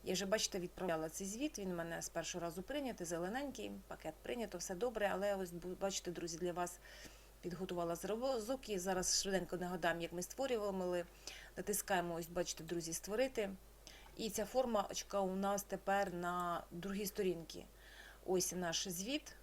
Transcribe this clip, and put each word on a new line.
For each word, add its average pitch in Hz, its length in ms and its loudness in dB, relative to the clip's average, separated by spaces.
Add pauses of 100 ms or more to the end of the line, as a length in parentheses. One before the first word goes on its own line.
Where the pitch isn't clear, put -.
Я 185 100 2
вже, 196 120 2
бачите, 208 340 2
відправляла 170 500 0
цей 196 180 -6
звіт, 240 320 -2
він 190 120 -2
у 175 40 0
мене 165 260 -2
з - 80 -6
першого 165 320 -2
разу 170 200 -2
прийнятий, 254 460 -2
зелененький, 208 640 -2 (160)
пакет - 340 -6
прийнято, 202 360 -2
все 175 180 -2
добре. 208 380 2
Але 196 220 4
ось, 185 160 -2
бу-, 175 300 -4
бачите, 190 300 0
друзі, 165 260 -4
для 175 140 2
вас 175 280 0 (600)
підготувала 175 540 0
зразок. 226 760 0
І 196 100 2
зараз 185 420 4
швиденько 190 360 2
нагадам, 170 440 2
як 170 120 -2
ми 175 80 -2
створювали. 190 840 0 (520)
Натискаємо, 180 580 2
ось, 170 120 -2
бачите, 175 360 0
друзі, 165 300 -2
«Створити». 220 560 0 (680)
І 220 120 -2
ця 208 160 0
форма 233 460 4
очка - 300 0
у 185 140 2
нас 196 280 2
тепер 196 500 2
на 175 580 0
другій 196 340 -2
сторінці. 175 600 0 (600)
Ось 180 260 4
наш 175 360 0
звіт 196 560 -2